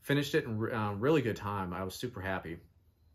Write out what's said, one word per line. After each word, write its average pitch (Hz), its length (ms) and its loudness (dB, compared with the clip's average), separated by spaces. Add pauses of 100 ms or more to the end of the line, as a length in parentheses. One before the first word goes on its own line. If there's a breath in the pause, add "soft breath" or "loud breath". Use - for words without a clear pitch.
Finished 143 340 2
it 156 100 4
in 113 120 -2
re-, 110 140 0
uh, 107 220 0
really 135 280 4
good 110 140 2
time. 98 380 -2
I 90 100 -2
was 92 120 -6
super - 260 -6
happy. 90 380 -4 (560)